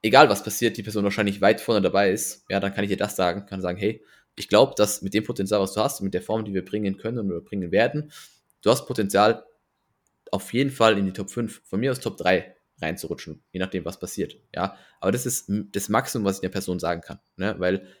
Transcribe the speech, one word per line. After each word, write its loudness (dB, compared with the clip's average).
egal 10
was 0
passiert, -2
die -8
Person -2
wahrscheinlich 0
weit 4
vorne 2
dabei 4
ist, -4
ja, 0
dann -4
kann -2
ich -4
ihr 0
das -4
sagen, 0
kann -10
sagen, -4
„Hey, -2
ich -12
glaub, 6
dass 2
mit -8
dem 0
Potenzial, -2
was 0
du -2
hast, -2
mit -4
der -4
Form, -4
die -8
wir -2
bringen -4
können -6
und -4
wir -4
bringen -6
werden, 2
du 2
hast 0
Potenzial, 2
auf -6
jeden 0
Fall 4
in 0
die -2
Top -8
fünf, -8
von -6
mir 0
aus -6
Top -6
drei 0
reinzurutschen, -8
je -6
nachdem, -4
was -8
passiert, -6
ja.“ -4
Aber 0
das -2
ist -6
m-, -2
das -6
Maximum, -2
was 0
ich -12
der -4
Person -4
sagen -2
kann, -18
ne? -4
Weil 0